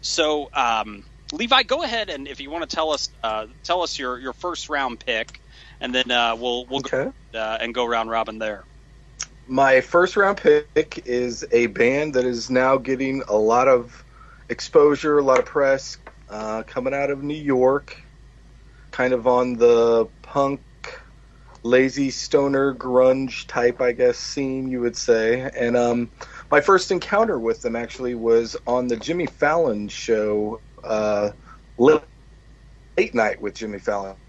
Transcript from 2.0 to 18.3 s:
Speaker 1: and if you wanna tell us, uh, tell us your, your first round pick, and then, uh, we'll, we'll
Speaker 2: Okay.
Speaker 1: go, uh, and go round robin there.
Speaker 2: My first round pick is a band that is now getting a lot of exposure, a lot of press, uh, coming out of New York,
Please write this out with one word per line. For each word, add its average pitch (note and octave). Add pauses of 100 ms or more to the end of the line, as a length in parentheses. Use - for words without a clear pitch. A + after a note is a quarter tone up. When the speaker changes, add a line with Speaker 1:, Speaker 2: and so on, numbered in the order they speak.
Speaker 1:
and C#3+
if C#3
you C#3
wanna D#3+
tell D#3+
us, - (140)
uh, A2 (180)
tell F3
us -
your, B2+
your C3
first -
round C3+
pick, A2+ (400)
and B2
then, B2+
uh, A#2
we'll, B2
we'll C3
Speaker 2:
Okay. - (200)
Speaker 1:
go, A2+
uh, A2
and A#2
go A#2+
round A2+
robin A2
there. G#2+ (840)
Speaker 2:
My C3
first F3+
round G3
pick D3+
is B2
a A#2+
band C3
that B2+
is A#2+
now C3
getting C3
a G#2
lot A#2
of A#2+ (460)
exposure, D3
a C#3+
lot C3
of B2
press, C3+ (320)
uh, A2
coming C3
out C#3
of C#3
New D3
York, C#3 (920)